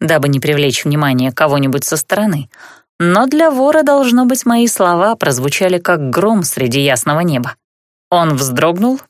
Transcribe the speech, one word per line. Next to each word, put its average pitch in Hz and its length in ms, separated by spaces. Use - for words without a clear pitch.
дабы 156 280
не 139 120
привлечь 143 440
внимание 139 460
кого-нибудь 139 540
со - 120
стороны, 185 540
но 180 280
для 302 240
вора, 285 320
должно 262 420
быть, 254 220
мои 233 200
слова 185 480
прозвучали 147 640
как 165 320
гром 196 320
среди 131 380
ясного 143 400
неба. 139 360
Он 165 240
вздрогнул, 165 760